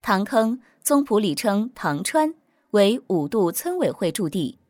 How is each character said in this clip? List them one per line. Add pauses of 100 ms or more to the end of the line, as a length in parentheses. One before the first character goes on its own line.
塘
坑， (220)
宗
谱
里
称
塘
川， (360)
为
五
渡
村
委
会
驻
地。 (120)